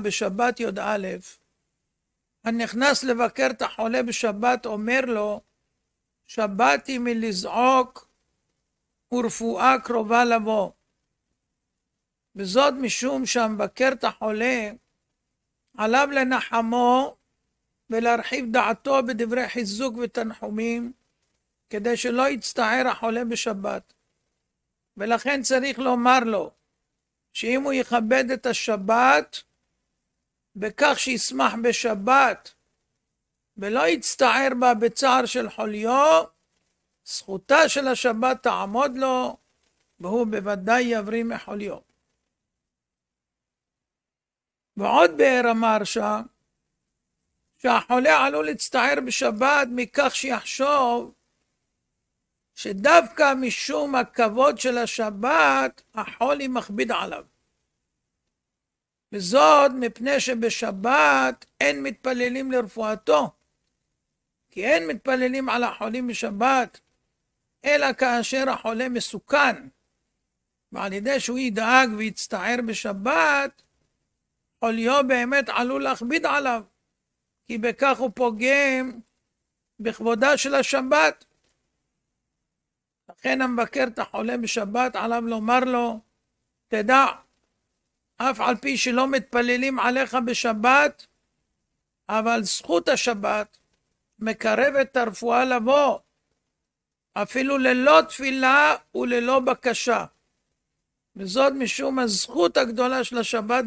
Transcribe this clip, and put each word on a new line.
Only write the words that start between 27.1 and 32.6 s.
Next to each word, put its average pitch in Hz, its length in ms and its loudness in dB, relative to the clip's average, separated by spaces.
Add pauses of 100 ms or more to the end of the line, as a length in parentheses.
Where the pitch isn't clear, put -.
שאם 247 300 -2
הוא 277 100 -2
יכבד 240 600 0
את - 120 -6
השבת, 226 1000 2 (1120)
בכך 214 420 2
שישמח 254 560 -2 (100)
בשבת, 233 880 2 (1040)